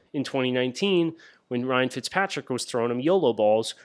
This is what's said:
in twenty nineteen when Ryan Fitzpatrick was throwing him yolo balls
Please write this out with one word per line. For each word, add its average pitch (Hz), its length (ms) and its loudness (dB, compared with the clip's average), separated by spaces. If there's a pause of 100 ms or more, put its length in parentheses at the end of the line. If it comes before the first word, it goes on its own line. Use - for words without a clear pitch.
(140)
in 143 100 -2
twenty 127 280 0
nineteen 160 640 0 (320)
when 123 180 -2
Ryan 127 240 2
Fitzpatrick 151 640 -4
was 123 140 -4
throwing 120 260 -2
him 123 80 -2
yolo 151 340 2
balls 107 400 2 (120)